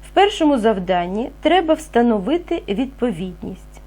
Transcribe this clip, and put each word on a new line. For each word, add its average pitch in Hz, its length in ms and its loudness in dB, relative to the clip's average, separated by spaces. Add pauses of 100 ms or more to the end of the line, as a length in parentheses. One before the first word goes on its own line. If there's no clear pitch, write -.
В - 80 -18
першому 320 440 2
завданні 190 720 -2 (100)
треба 320 340 2
встановити 240 920 0
відповідність. 190 1200 -6